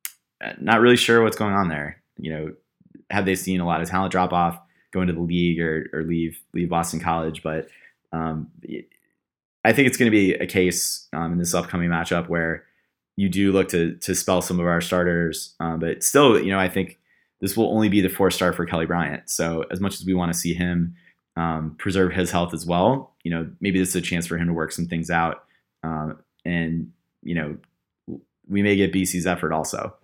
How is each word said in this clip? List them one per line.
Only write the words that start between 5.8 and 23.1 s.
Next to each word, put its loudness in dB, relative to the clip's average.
or -4
leave, -2
leave -2
Boston -2
College? -4
But, -6
um, -6
I 8
think 6
it's -4
gonna 6
be 6
a -4
case, 0
um, -4
in 0
this -2
upcoming -2
matchup -2
where -2
you 0
do 2
look 4
to, 0
to -4
spell 0
some -2
of 0
our 2
starters. -2
Um, -4
but -4
still, 6
you -2
know, 2
I 2
think -4
this -4
will 2
only 2
be 4
the 4
fourth 2
start 0
for -4
Kelly -2
Bryant. -4
So -2
as -6
much -2
as -12
we 0
wanna 0
see -2
him, -2
um, -4
preserve 0
his 0
health 0
as -8
well, 0